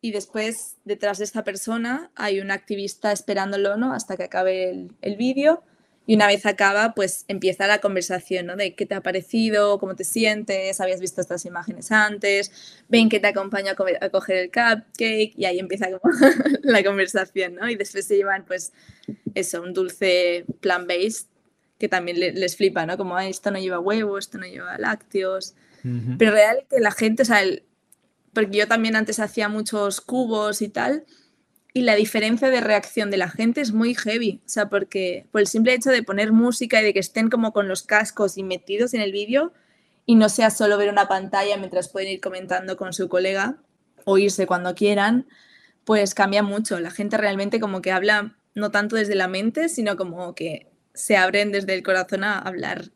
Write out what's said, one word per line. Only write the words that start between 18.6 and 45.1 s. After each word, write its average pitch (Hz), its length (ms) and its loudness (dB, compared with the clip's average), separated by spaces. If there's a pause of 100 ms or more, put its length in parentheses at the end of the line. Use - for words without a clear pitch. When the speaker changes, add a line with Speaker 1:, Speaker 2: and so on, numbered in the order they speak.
Speaker 1:
eso, 175 280 -6
un 180 100 -10
dulce 180 720 0 (160)
plant-based, 180 640 -2 (540)
que - 100 -4
también 175 320 -2
le-, 180 140 0
les 180 240 -2
flipa, 185 260 2
¿no? 180 140 -6
Como, 180 180 -4
"Ay, 190 140 -4
esto 202 200 -4
no 196 80 -6
lleva 185 220 -4
huevo, 202 380 -2
esto 196 180 -12
no 190 80 -12
lleva 180 320 -14
lácteos". 190 800 -6 (300)
Speaker 2:
Ujú. 123 340 -6
Speaker 1:
Pero 220 140 6
real 220 360 4
que 262 120 2
la 214 100 4
gente, 220 320 0
o - 40 6
sea, 220 160 4
el, 190 200 -2 (720)
porque 208 240 0
yo 208 100 2
también 226 280 2
antes 214 240 -2
hacía 208 280 -2
muchos 208 540 -4
cubos 220 580 -2
y - 80 -4
tal, 269 360 -2 (720)
y 254 60 0
la 220 140 4
diferencia 220 540 2
de 247 100 4
reacción 208 500 0
de 196 60 -2
la 180 120 0
gente 233 320 -2
es 233 120 -2
muy 226 240 2
heavy, 214 500 -2
o - 20 -20
sea, 214 200 -2
porque 190 640 -4
por 214 80 2
el 202 80 4
simple 226 260 4
hecho 254 160 0
de 240 140 2
poner 202 280 -2
música 233 480 4
y 214 40 2
de 208 100 2
que 196 60 2
estén 226 280 -2
como 226 240 0
con 202 140 0
los 190 160 -4
cascos 208 560 0
y 190 60 -6
metidos 202 500 -4
en 226 60 0
el 202 100 -2
vídeo 233 420 -2 (540)
y 233 80 6
no 214 140 8
sea 220 220 4
solo 208 280 2
ver 202 100 2
una 202 200 4
pantalla 196 480 0
mientras 180 320 -4
pueden 190 240 -6
ir 190 80 -6
comentando 185 560 -6
con 185 160 -8
su 185 160 -4
colega 196 480 0 (480)
o 196 140 6
irse 196 280 2
cuando 180 300 -2
quieran, 208 500 2 (580)